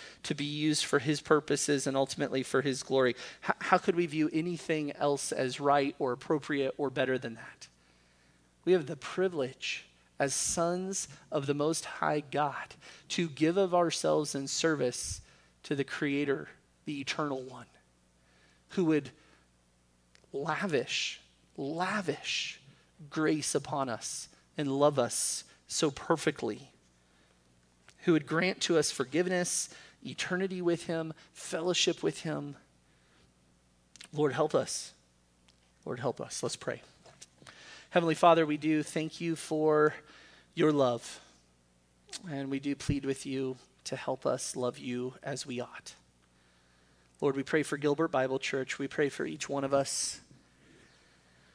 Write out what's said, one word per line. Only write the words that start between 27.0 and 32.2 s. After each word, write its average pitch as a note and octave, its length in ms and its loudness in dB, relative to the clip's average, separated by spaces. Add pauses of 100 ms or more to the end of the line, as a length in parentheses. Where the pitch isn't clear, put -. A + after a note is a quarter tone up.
who F3 160 4
would D3 120 2
grant E3+ 340 0
to E3+ 160 2
us D3+ 140 4
forgiveness, F3 800 0 (360)
eternity F#3 560 -4
with E3+ 260 0
him, E3 280 -4 (180)
fellowship F3 680 0
with D#3+ 200 -2